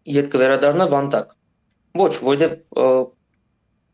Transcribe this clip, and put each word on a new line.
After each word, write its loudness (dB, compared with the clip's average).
ետ -2
կվերադառնա 2
վանտակ։ -2
Ոչ, 2
որովհետև, -2
ը, 0